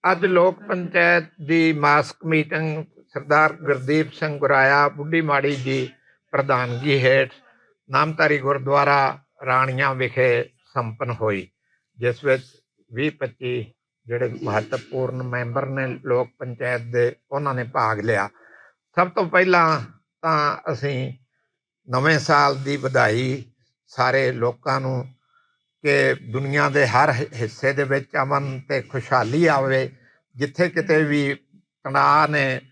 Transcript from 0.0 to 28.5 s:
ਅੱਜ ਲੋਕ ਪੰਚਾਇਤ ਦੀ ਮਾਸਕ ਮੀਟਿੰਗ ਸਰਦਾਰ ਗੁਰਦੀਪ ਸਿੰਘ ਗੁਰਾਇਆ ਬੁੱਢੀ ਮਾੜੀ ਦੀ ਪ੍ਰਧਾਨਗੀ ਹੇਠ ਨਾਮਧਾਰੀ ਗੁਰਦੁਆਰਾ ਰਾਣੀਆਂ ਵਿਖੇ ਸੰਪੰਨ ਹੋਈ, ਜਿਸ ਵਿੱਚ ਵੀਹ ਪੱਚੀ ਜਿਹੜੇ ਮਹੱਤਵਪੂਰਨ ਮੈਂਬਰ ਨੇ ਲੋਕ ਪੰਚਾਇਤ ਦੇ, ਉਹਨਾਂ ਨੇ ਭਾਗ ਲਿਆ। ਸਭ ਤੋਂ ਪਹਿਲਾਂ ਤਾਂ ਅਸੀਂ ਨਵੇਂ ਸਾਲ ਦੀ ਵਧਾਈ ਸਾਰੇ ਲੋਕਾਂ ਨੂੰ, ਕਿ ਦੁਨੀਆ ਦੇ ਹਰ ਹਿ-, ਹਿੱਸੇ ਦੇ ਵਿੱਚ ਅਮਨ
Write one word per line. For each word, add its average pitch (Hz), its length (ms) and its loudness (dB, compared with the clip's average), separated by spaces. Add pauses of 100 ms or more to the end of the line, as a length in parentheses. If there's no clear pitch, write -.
ਅੱਜ 180 140 0
ਲੋਕ 185 360 4
ਪੰਚਾਇਤ 175 600 2 (220)
ਦੀ 160 260 2
ਮਾਸਕ 147 440 2 (100)
ਮੀਟਿੰਗ 156 580 -2 (240)
ਸਰਦਾਰ 147 440 2
ਗੁਰਦੀਪ 151 600 -2
ਸਿੰਘ 151 260 -6
ਗੁਰਾਇਆ 139 500 4
ਬੁੱਢੀ 147 320 -2
ਮਾੜੀ 143 360 0
ਦੀ 131 340 -4 (400)
ਪ੍ਰਧਾਨਗੀ 135 680 0
ਹੇਠ 131 320 4 (600)
ਨਾਮਧਾਰੀ 151 480 0
ਗੁਰਦੁਆਰਾ 139 800 0 (280)
ਰਾਣੀਆਂ 131 480 0
ਵਿਖੇ 123 560 0 (240)
ਸੰਪੰਨ 117 360 -6
ਹੋਈ, 104 380 -4 (500)
ਜਿਸ 120 260 -4
ਵਿੱਚ 131 200 2 (480)
ਵੀਹ 139 180 -2
ਪੱਚੀ 123 640 -8 (340)
ਜਿਹੜੇ 120 360 -4
ਮਹੱਤਵਪੂਰਨ 123 800 -6
ਮੈਂਬਰ 123 440 -6
ਨੇ 131 380 -6
ਲੋਕ 123 240 0 (100)
ਪੰਚਾਇਤ 123 420 -6
ਦੇ, 120 360 0 (140)
ਉਹਨਾਂ 143 240 -4
ਨੇ 123 100 -4
ਭਾਗ 110 360 -2
ਲਿਆ। 101 280 0 (680)
ਸਭ 180 120 2
ਤੋਂ 180 200 -2
ਪਹਿਲਾਂ 170 520 4 (420)
ਤਾਂ 151 500 0
ਅਸੀਂ 131 400 -4 (760)
ਨਵੇਂ 143 280 2
ਸਾਲ 143 380 2
ਦੀ 135 200 -4
ਵਧਾਈ 131 680 0 (440)
ਸਾਰੇ 131 440 0
ਲੋਕਾਂ 120 480 -2
ਨੂੰ, 131 340 -6 (680)
ਕਿ 139 320 2
ਦੁਨੀਆ 139 540 -2
ਦੇ 135 180 2
ਹਰ 127 260 4
ਹਿ-, 131 220 -2
ਹਿੱਸੇ 120 380 -4
ਦੇ 139 120 -2
ਵਿੱਚ 135 220 -2 (160)
ਅਮਨ 139 380 -4